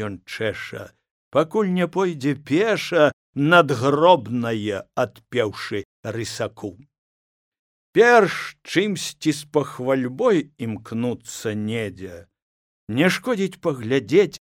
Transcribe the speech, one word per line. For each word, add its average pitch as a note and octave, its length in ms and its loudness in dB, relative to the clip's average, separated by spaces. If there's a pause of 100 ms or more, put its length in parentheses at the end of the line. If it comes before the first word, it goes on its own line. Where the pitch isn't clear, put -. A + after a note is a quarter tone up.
ён G2 160 -10
чэша, - 640 -8 (460)
пакуль F3+ 420 0
не F3 160 0
пойдзе D#3 480 -2
пеша E3+ 720 2 (240)
надгробнае, C3 1600 2
адпеўшы A2 880 -4 (320)
рысаку. G#2 640 -10 (1120)
Перш A3 720 4
чымсьці E3+ 720 -2
з - 160 -16
пахвальбой C3+ 1040 0
імкнуцца A2+ 1040 -6
недзе, F#2+ 640 -8 (640)
не D3 240 2
шкодзіць F#3+ 480 -2
паглядзець C3 880 0